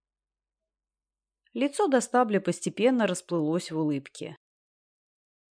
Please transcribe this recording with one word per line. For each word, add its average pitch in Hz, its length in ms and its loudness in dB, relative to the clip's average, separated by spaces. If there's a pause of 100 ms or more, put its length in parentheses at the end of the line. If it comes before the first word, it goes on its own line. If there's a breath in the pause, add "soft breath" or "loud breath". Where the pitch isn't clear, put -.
(1500)
Лицо 285 360 0
Достабля 240 520 2
постепенно 226 680 0
расплылось 170 640 -2
в 160 60 -4
улыбке. 147 580 -4 (1200)